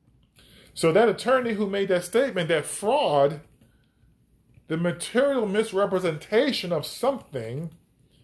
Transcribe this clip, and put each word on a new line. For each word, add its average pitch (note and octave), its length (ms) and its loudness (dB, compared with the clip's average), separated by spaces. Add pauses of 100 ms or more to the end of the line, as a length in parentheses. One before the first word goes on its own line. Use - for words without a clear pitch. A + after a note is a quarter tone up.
(720)
So E3 180 2
that A3 180 6
attorney A#3+ 440 0
who G3+ 140 -2
made G3 220 -2
that F3+ 140 2
statement, G#3 440 0
that D#3 180 0
fraud, F3+ 760 2 (1300)
the D#3+ 100 -4
material A3 680 0
misrepresentation F#3+ 1300 0
of D#3 140 -2
something D3+ 840 -6 (520)